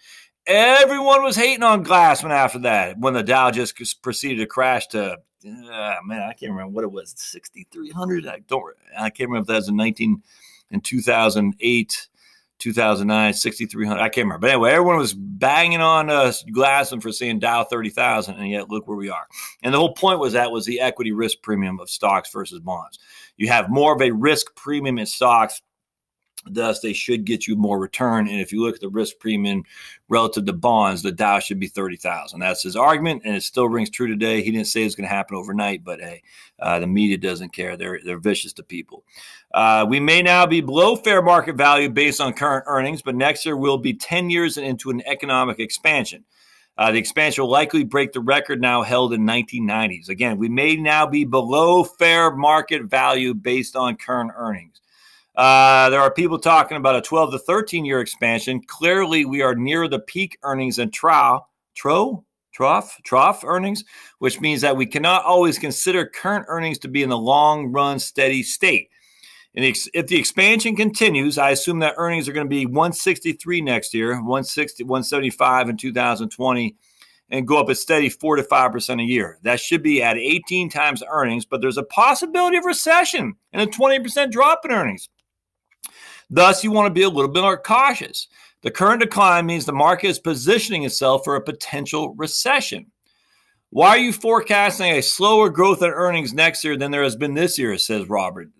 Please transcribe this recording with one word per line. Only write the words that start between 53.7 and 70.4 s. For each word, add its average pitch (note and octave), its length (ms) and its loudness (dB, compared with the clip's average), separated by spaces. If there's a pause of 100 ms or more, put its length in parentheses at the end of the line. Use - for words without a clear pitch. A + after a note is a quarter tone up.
on B2 200 -2
current A#2+ 380 -6
earnings." G2+ 460 -10 (560)
Uh, C3 540 8
there C#3 100 4
are C3+ 120 4
people E3 260 -2
talking D#3+ 380 4
about C3+ 200 2
a A#2 40 -2
twelve D#3 300 0
to C3 80 -6
thirteen F3 460 -2
year C3+ 160 -2
expansion. A#2 600 -4
Clearly, E3 640 0
we C3+ 180 -4
are B2+ 120 2
near D3 340 -2
the C#3+ 120 -4
peak - 420 -8
earnings C3 360 -4
and A2+ 140 -4
trough, C3+ 520 2 (300)
tro-, F#3+ 500 -2 (280)
trough, D3 520 -2
trough C#3+ 400 2
earnings, F#3+ 400 -4 (340)
which B2+ 220 -2
means D3 200 0
that C#3 160 2
we C3 80 -2
cannot E3 400 0
always F3 340 4
consider E3 460 -2
current - 440 -6
earnings D#3+ 300 -6
to C#3 100 -14
be C#3 140 -2
in C3+ 60 0
the B2 80 0
long C#3+ 560 2
run C#3 260 0
steady C3+ 440 -2
state. - 480 0 (640)
And B2+ 100 -2
ex-, - 300 -2
if E3+ 140 -2
the F3+ 100 2
expansion A3 580 2